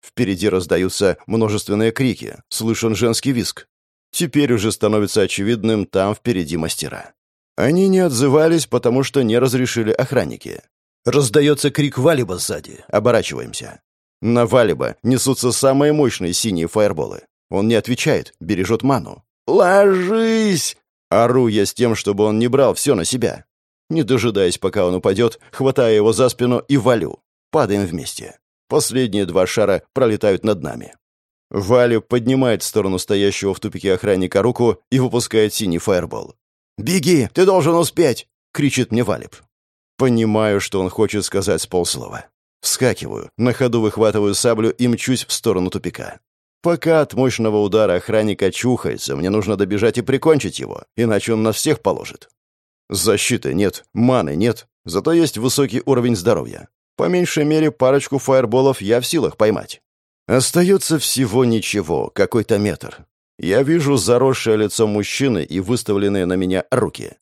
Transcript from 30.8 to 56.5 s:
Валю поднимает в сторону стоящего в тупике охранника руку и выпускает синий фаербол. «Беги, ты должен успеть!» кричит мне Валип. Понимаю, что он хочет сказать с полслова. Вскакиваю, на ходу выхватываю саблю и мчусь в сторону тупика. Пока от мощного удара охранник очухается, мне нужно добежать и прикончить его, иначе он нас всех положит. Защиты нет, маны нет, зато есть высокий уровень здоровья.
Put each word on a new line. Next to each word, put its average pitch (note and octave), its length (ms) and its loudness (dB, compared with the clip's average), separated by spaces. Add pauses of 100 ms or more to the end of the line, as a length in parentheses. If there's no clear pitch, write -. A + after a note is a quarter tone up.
Валю A2+ 540 2
поднимает B2 580 0
в - 40 -8
сторону F#2+ 340 -2
стоящего G2 560 0
в - 40 -18
тупике F#2+ 360 -2
охранника F#2+ 480 0
руку A#2+ 340 0 (140)
и C3 80 2
выпускает A2+ 560 0
синий F2 240 -2
фаербол. E2+ 560 -4 (420)
«Беги, D3 560 0
ты F#3 120 4
должен F3 280 4
успеть!» E3 540 0 (260)
кричит C3 380 0
мне A#2 120 0
Валип. E2+ 320 -6 (600)
Понимаю, A2 640 2
что G2 180 -6
он F#2 100 -2
хочет G#2 360 -2
сказать F#2 360 -2
с - 40 -8
полслова. C2 600 -6 (360)
Вскакиваю, - 760 -4
на A#2+ 160 2
ходу A#2+ 280 0
выхватываю G#2 540 2
саблю A2+ 340 0
и B2 180 -2
мчусь A#2+ 380 -2
в - 80 -6
сторону F#2 380 -2
тупика. - 480 -10 (420)
Пока E3 400 2
от C3+ 140 -2
мощного A2 460 2
удара G2+ 340 2
охранник G#2+ 480 0
очухается, F#2 720 -2
мне E2+ 140 -4
нужно G#2 260 -2
добежать G2+ 420 0
и A#2+ 40 -2
прикончить C3 580 0
его, G#1 240 -12 (120)
иначе A2+ 380 0
он A2 80 0
нас A2 140 0
всех - 260 -2
положит. - 480 -6 (600)
Защиты G2+ 640 0
нет, F#2+ 400 -2
маны A2 420 2
нет, G#2+ 320 -2 (180)
зато G2 280 -2
есть E3 240 2
высокий B2 480 -2
уровень B2 300 2
здоровья. E2+ 540 -4 (300)